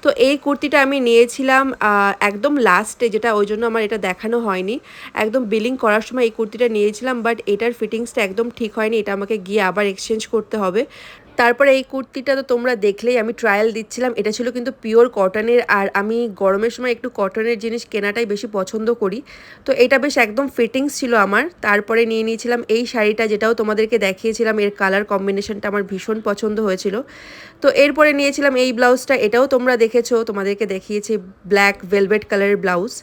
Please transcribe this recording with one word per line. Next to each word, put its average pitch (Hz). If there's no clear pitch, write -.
তো 294
এই 285
কুর্তিটা 285
আমি 277
নিয়েছিলাম, 254
আহ, 202
একদম 208
লাস্টে, 214
যেটা 220
ওই 208
জন্য 214
আমার 226
এটা 220
দেখানো 196
হয়নি। 196
একদম 220
বিলিং 220
করার 220
সময় 247
এই 220
কুর্তিটা 226
নিয়েছিলাম, 214
but 233
এটার 226
ফিটিংসটা 226
একদম 214
ঠিক 214
হয়নি, 220
এটা 202
আমাকে 202
গিয়ে 202
আবার 208
এক্সচেঞ্জ 220
করতে 214
হবে। 202
তারপরে 240
এই 262
কুর্তিটা 269
তো 269
তোমরা 247
দেখলেই, 214
আমি 226
ট্রায়াল 214
দিচ্ছিলাম। 233
এটা 208
ছিল 233
কিন্তু 247
পিওর 226
কটনের, 214
আর 196
আমি 208
গরমের 196
সময় 247
একটু 233
কটনের 220
জিনিস 226
কেনাটাই 208
বেশি 208
পছন্দ 214
করি। 208
তো 277
এটা 262
বেশ 277
একদম 233
ফিটিংস 262
ছিল 247
আমার। 202
তারপরে 214
নিয়ে 226
নিয়েছিলাম 233
এই 226
শাড়িটা, 220
যেটাও 214
তোমাদেরকে 220
দেখিয়েছিলাম, 220
এর 202
কালার 196
কম্বিনেশনটা 202
আমার 202
ভীষণ 196
পছন্দ 214
হয়েছিল। 190
তো 285
এরপরে 294
নিয়েছিলাম 285
এই 262
ব্লাউজটা, 247
এটাও 233
তোমরা 254
দেখেছো, 233
তোমাদেরকে 202
দেখিয়েছি 202
ব্ল্যাক 202
ভেলভেট 202
কালারের 202
ব্লাউজ 185